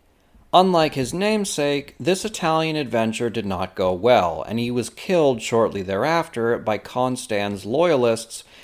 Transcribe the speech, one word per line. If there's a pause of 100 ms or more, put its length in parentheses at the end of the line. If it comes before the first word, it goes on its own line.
(540)
Unlike
his
namesake,
this
Italian
adventure
did
not
go
well,
and
he
was
killed
shortly
thereafter
by
Constan's
loyalists, (220)